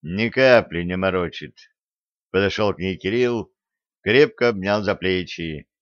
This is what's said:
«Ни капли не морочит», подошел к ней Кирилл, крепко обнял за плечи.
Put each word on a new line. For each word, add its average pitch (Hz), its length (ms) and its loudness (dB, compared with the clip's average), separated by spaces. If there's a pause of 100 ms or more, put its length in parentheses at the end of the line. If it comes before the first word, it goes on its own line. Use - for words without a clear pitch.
«Ни 98 280 -4
капли 117 540 4
не 90 140 -4
морочит», 92 580 -4 (800)
подошел 98 380 0
к - 60 -10
ней 92 180 -4
Кирилл, 117 520 -2 (540)
крепко 120 460 2
обнял 101 340 -2
за 98 120 -2
плечи. 85 760 -6 (120)